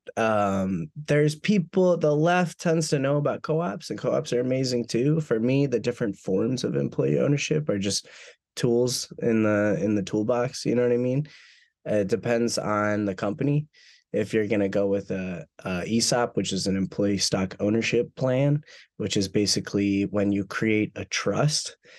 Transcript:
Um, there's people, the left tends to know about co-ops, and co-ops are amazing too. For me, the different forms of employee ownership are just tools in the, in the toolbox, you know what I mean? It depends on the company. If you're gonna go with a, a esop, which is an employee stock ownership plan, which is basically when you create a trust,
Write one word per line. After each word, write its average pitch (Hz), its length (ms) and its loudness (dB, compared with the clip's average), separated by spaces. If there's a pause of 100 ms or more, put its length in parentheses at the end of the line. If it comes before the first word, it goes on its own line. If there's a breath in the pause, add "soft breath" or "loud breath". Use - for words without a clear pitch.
(160)
Um, 98 800 0
there's 151 400 2
people, 180 640 2
the 151 180 2
left 170 440 2
tends 165 300 0
to 147 100 2
know 139 180 2
about 143 240 0
co-ops, 175 480 -4
and 110 100 -6
co-ops 135 320 0
are 120 80 2
amazing 127 460 0
too. 139 340 0
For 123 200 -6
me, 131 260 2
the 123 160 -2
different 117 360 -4
forms 110 460 -2
of - 140 -2
employee 139 420 0
ownership 143 480 0
are 104 100 -2
just 98 300 -4 (480 loud breath)
tools 123 560 0 (100)
in 113 220 2
the, 104 380 2
in 104 140 2
the 101 60 0
toolbox, 120 640 -2
you 120 80 0
know 120 100 2
what 123 100 2
I 120 40 2
mean? 127 300 0 (560 loud breath)
It 104 240 0
depends 117 500 0
on 104 460 0
the 101 100 -2
company. 139 540 -2 (460 soft breath)
If 101 200 -2
you're 110 140 0
gonna 101 220 2
go 101 180 0
with 98 240 -2
a, 92 340 -6 (140)
a 90 260 -6
esop, 117 520 0
which 98 160 -2
is 92 120 -4
an 95 120 0
employee 101 400 0
stock 95 420 -2
ownership 113 560 0
plan, 143 480 2 (320 loud breath)
which 107 220 -4
is 98 100 2
basically 101 760 0
when 101 260 0
you 101 140 0
create 107 500 0
a 98 100 -8
trust, - 720 -2 (200 loud breath)